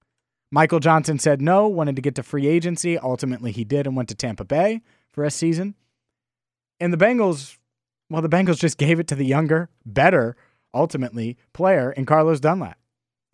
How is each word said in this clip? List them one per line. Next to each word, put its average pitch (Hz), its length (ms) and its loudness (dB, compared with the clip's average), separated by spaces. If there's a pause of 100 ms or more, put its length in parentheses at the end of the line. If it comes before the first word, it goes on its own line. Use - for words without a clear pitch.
(540)
Michael 156 260 2
Johnson 156 400 2
said 143 220 0
no, 190 260 2
wanted 156 300 -2
to 139 40 -6
get 135 140 -4
to 123 80 -6
free 139 240 -4
agency. 170 500 -2
Ultimately, 127 540 -6
he 107 140 -8
did 139 200 -2
and 131 120 -4
went 123 100 -4
to - 80 -14
Tampa 110 300 -8
Bay 202 360 0 (300)
for 147 140 -4
a 147 60 -2
season. 170 440 -4 (1040)
And 175 140 0
the 165 40 0
Bengals, 190 600 2 (520)
well, 160 120 -4
the 160 80 -2
Bengals 175 300 2
just 165 180 0
gave 165 240 2
it 165 80 -8
to 143 60 -2
the 135 100 0
younger, 156 440 2 (160)
better, 127 520 2 (360)
ultimately, 123 640 -4 (140)
player 160 400 2
in 135 140 -6
Carlos 156 340 4
Dunlap. 156 380 -2 (560)